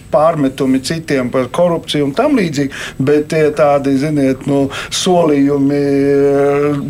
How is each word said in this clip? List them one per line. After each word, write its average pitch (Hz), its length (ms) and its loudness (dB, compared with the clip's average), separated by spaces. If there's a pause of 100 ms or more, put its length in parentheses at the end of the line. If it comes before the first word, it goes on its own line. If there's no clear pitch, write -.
(120)
pārmetumi 143 720 0
citiem 147 480 -4
par 127 180 0
korupciju 165 560 -2
un 139 80 -2
tam 277 240 0
līdzīgi, 143 340 -2 (280)
bet 151 300 0
tie 156 220 0
tādi, 143 460 2
ziniet, 135 500 -2
nu, 139 240 0 (200)
solījumi, 143 920 2
eh, 143 920 2 (140)